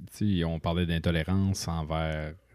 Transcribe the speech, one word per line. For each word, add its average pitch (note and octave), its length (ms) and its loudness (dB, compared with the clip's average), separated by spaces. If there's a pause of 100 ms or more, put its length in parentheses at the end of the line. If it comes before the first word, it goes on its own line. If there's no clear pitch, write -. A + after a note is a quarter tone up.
(180)
tu G#2 200 2
sais, E2+ 80 2
on E2 140 0
parlait E2+ 260 0
d'intolérance E2+ 840 2
envers D#2 680 -2 (220)